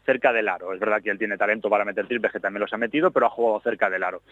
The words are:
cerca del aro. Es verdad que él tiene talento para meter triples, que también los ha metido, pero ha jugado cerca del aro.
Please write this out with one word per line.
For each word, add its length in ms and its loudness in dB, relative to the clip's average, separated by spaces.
cerca 280 4
del 160 2
aro. 240 -4
Es 60 -8
verdad 220 2
que 80 -4
él 80 -2
tiene 200 -2
talento 320 0
para 160 4
meter 220 -4
triples, 240 -2
que 80 -8
también 220 -4
los 120 -2
ha 40 -4
metido, 340 0
pero 160 2
ha 40 2
jugado 300 0
cerca 280 0
del 140 -2
aro. 180 -6